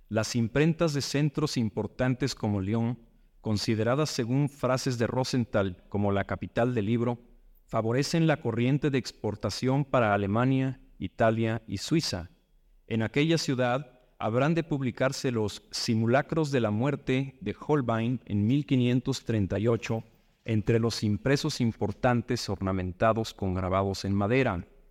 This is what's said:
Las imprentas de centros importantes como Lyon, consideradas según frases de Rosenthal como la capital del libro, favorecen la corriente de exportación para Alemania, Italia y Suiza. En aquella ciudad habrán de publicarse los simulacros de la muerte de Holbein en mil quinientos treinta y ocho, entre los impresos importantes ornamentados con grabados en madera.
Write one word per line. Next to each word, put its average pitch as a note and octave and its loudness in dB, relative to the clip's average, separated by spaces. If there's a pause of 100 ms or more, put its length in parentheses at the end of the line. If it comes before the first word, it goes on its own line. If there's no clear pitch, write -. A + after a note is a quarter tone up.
Las G#2+ -2
imprentas D3 2
de C#3+ 0
centros D3 -2
importantes B2 -2
como G#2 -2
Lyon, A2+ -2 (400)
consideradas A2+ 0
según C3+ 0
frases B2+ -2
de A2+ 0
Rosenthal A2+ 0
como G2+ 0
la G2 0
capital A#2 -2
del A2 -2
libro, A#2 0 (480)
favorecen C#3 0
la D3 2
corriente B2 0
de C3+ 0
exportación B2 -2
para A2+ 2
Alemania, B2+ 0 (180)
Italia A2+ 0
y G#2 -8
Suiza. - -2 (560)
En A2+ -2
aquella D3+ 2
ciudad B2 -2 (160)
habrán B2+ 0
de E3 -2
publicarse C3+ -2
los A2 -4 (100)
simulacros C3+ 0
de C3+ 2
la A2 2
muerte C3+ -2
de G2 -6
Holbein A#2+ 0
en G#2 2
mil C#3+ 2
quinientos B2+ 2
treinta G2+ 0
y G#2 0
ocho, A2+ 0 (420)
entre A2+ 2
los A2+ 0
impresos C3 0
importantes A#2 0
ornamentados F#2+ 0
con F#2+ -4
grabados F#2+ 0
en G2 0
madera. G2+ 0 (220)